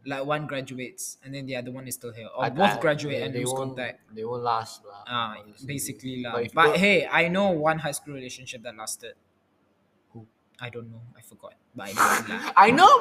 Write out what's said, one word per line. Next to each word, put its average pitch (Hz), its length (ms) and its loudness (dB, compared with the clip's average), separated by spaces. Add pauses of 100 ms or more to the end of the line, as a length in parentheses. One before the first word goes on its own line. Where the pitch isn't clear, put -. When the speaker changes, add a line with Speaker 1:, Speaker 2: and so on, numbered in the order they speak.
Speaker 1:
like, 135 200 -6
one 147 220 -2
graduates 131 760 -10
and 135 100 -14
then 139 120 -10
the 131 100 -8
other 123 160 -8
one 131 160 -12
is 117 80 -8
still 120 180 -14
here, 113 220 -16
or 131 100 -2
Speaker 2:
I, - 40 0
Speaker 1:
both 196 280 2
Speaker 2:
I, - 20 -6
Speaker 1:
graduate 147 400 0
Speaker 2:
they, 123 40 -4
Speaker 1:
and 131 120 -6
Speaker 2:
they 123 40 -2
Speaker 1:
lose 123 140 -2
Speaker 2:
won't, 131 220 -6
Speaker 1:
contact. 120 260 -10 (140)
Speaker 2:
they 110 80 -8
won't 120 200 -6
last 113 420 -4
lah, 101 220 -20
Speaker 1:
Ah, 117 320 -4
Speaker 2:
honestly. 107 280 -18
Speaker 1:
basically 131 560 -8
lah. 120 100 -6
Speaker 2:
But 120 120 -2
if - 80 -12
Speaker 1:
But 160 120 6
Speaker 2:
people 151 140 4
Speaker 1:
hey, 196 280 4
I 165 200 2
know 190 240 2
one 160 280 0
high 151 120 -6
school 147 220 -10
relationship 127 500 -14
that 117 140 -14
lasted. 110 380 -12 (960)
Speaker 2:
Who? 113 120 -18 (340)
Speaker 1:
I 123 100 -10
don't 113 220 -14
know. 117 100 -18 (160)
I 107 40 -20
forgot. - 340 -20 (200)
But 101 140 -10
I - 40 -10
know - 140 4 (280)
lah. - 180 -6
Speaker 2:
<laughs> - 40 8
I 208 140 10
know, 359 300 10